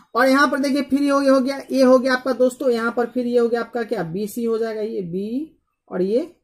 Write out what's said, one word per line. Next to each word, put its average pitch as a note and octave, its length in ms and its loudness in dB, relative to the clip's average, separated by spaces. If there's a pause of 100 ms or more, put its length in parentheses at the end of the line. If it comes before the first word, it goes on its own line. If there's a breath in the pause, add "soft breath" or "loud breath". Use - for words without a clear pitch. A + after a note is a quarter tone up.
(140)
और C4 140 2
यहाँ C#4 200 4
पर C4+ 100 -2
देखिए C#4 240 0
फिर C#4 200 -2
ये C#4+ 80 2
हो C#4 100 2
गया, C4+ 120 4
हो C4+ 80 4
गया, C4+ 200 -4 (120)
ए C4 100 2
हो B3+ 160 8
गया B3+ 140 0
आपका C4 200 -2
दोस्तों, B3+ 380 0
यहाँ A#3 260 0
पर A#3+ 100 0
फिर A#3+ 200 -4
ये A#3+ 120 2
हो A#3 100 4
गया A#3 120 0
आपका A#3 220 -6
क्या, A3 200 -4
बीसी G#3 420 -6
हो A3+ 140 -2
जाएगा, A3 220 -6
ये A3 220 -6
बी G#3 560 -8 (320)
और F#3 120 -4
ये A3+ 420 -2